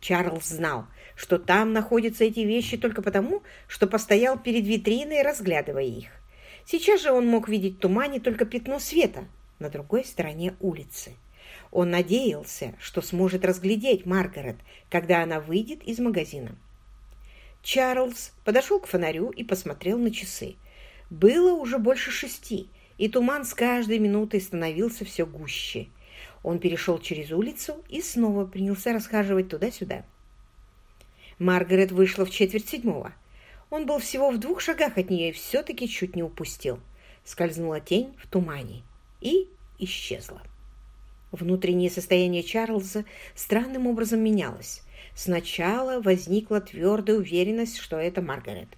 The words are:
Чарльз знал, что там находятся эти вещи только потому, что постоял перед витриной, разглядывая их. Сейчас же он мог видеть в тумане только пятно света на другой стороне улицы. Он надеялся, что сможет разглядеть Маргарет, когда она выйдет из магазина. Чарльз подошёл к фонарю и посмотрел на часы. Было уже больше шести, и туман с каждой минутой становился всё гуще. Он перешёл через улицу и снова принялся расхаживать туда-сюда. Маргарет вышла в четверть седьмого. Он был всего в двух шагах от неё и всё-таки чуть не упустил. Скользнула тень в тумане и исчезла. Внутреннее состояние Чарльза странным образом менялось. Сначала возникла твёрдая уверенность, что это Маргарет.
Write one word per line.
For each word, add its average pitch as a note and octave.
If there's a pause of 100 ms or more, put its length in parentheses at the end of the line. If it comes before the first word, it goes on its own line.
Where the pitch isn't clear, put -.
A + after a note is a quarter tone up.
Чарльз F3
знал, D#3 (280)
что -
там G#3
находятся A3+
эти A3+
вещи A3+
только A3+
потому, A3 (240)
что -
постоял A3
перед A3
витриной, B3
разглядывая D#3+
их. A2+ (600)
Сейчас F4+
же D4
он B3
мог A3+
видеть F#3+
в -
тумане B3
только A#3
пятно B3
света D4+ (340)
на D3+
другой D3
стороне E3
улицы. D#3 (560)
Он F3+
надеялся, F3
что -
сможет F#3
разглядеть F#3+
Маргарет, F3 (340)
когда E3+
она D#3+
выйдет G#3+
из A3+
магазина. D#3 (1080)
Чарльз B3+ (100)
подошёл B3+
к -
фонарю F3
и -
посмотрел F3+
на A#3+
часы. - (520)
Было C4+
уже C4+
больше B3
шести, - (300)
и G#3+
туман B3+
с -
каждой A#3
минутой G#3+
становился F#3
всё -
гуще. D3 (560)
Он E3+
перешёл E3+
через D3+
улицу C#4+
и D4+
снова G#3+
принялся G3
расхаживать G3+
туда-сюда. - (1300)
Маргарет F3+
вышла F#3+
в F#3
четверть G#3+
седьмого. A#3 (560)
Он D#4
был C#4+
всего C4+
в A#3+
двух C#4+
шагах -
от F#3+
неё E3+
и D#3+
всё-таки B3
чуть F3+
не E3+
упустил. D#3 (440)
Скользнула E3
тень A3
в -
тумане C#3+ (380)
и F#4 (300)
исчезла. - (920)
Внутреннее F3+
состояние F3+
Чарльза G#3+ (300)
странным B3+
образом A3+
менялось. G#3+ (320)
Сначала G3
возникла G3
твёрдая G#3
уверенность, G#3
что -
это F3
Маргарет. B2+